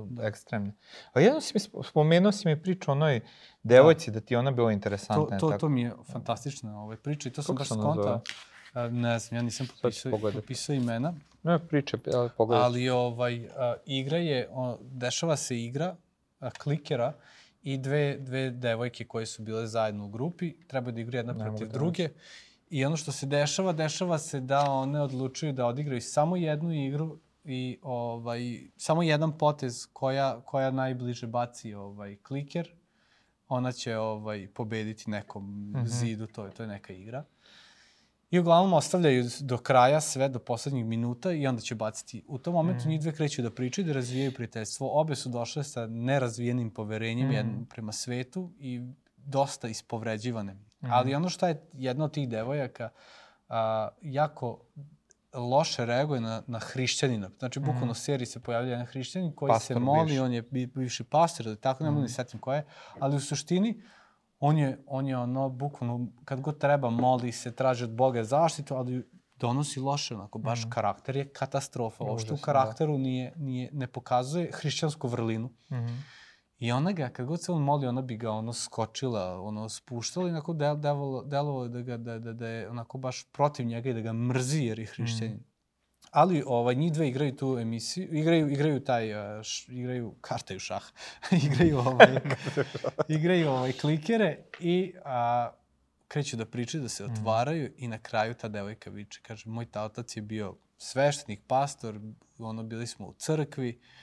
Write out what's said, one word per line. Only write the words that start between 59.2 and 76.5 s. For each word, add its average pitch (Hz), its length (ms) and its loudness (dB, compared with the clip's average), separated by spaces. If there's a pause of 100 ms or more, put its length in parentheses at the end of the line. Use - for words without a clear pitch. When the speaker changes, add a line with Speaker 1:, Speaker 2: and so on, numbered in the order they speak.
Speaker 1:
koji 139 180 -4
Speaker 2:
Pastor 113 260 2
Speaker 1:
se 120 40 2
moli, 147 260 4
Speaker 2:
bivši. 143 140 2
Speaker 1:
on 127 120 2
je 117 100 -2
bi-, 127 260 -4
bivši 123 360 -4
pastor, 160 440 2
ali 107 80 -6
tako, 131 280 -2
ne 151 60 2
mogu 147 100 2
Speaker 2:
Mhm. - 20 2
Speaker 1:
ni 117 60 0
setim 120 320 -6
ko 131 120 -4
je, 147 120 0 (340)
ali 139 180 2
u 139 40 0
suštini 180 600 0 (580)
on 151 180 4
je, 135 280 2
on 135 200 -4
je 131 100 -2
ono, 127 320 0
bukvalno, 123 580 -4 (180)
kad 131 160 -6
god 147 180 -4
treba, 139 320 4
moli 123 420 2
se, 120 200 -8
traži 127 320 2
od 113 80 -4
Boga 117 320 2
zaštitu, 143 520 2
ali 127 300 -4 (300)
donosi 131 440 0
loše, 139 340 -2
onako, 104 240 -12
baš 117 220 -2
Speaker 2:
Mhm. 113 100 -6
Speaker 1:
karakter 113 460 -2
je 139 120 -4
katastrofa. 123 760 -4
Uopšte 107 80 -2 (120)
u 147 100 -4
Speaker 2:
Užasno, - 20 -4
da. 143 60 -8 (100)
Speaker 1:
karakteru 139 460 2
nije, 127 380 -2
nije, 127 360 -6
ne 135 140 -4
pokazuje 131 640 -2
hrišćansku 147 560 -2
vrlinu. 113 420 -2 (200)
Speaker 2:
Mhm. 120 240 -4 (640)